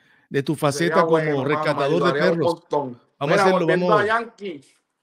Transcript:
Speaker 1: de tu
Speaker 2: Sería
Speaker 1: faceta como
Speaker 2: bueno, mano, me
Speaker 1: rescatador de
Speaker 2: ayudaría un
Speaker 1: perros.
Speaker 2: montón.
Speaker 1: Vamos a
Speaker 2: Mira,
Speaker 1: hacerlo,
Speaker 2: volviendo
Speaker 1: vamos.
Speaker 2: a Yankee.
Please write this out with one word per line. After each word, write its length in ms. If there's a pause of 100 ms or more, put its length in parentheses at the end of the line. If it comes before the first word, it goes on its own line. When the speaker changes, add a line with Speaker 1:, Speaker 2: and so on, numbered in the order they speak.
(300)
Speaker 1:
de 140
tu 100
Speaker 2:
Sería 60
Speaker 1:
faceta 420
como 100
Speaker 2:
bueno, 200
mano, 120
me 120
Speaker 1:
rescatador 340
de 200
Speaker 2:
ayudaría 140
un 140
Speaker 1:
perros. 160
Speaker 2:
montón. 360
Speaker 1:
Vamos 120 (180)
a 60
Speaker 2:
Mira, 160
Speaker 1:
hacerlo, 180
Speaker 2:
volviendo 280
Speaker 1:
vamos. 140
Speaker 2:
a 40
Yankee. 600 (380)